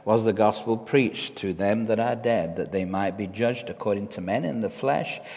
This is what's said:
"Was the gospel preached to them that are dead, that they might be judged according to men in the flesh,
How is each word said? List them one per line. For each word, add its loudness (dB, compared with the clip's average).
"Was 4
the 4
gospel 2
preached 0
to -2
them 2
that 2
are 0
dead, 0
that -4
they 0
might -2
be -4
judged -2
according -2
to -10
men 0
in -2
the -2
flesh, -2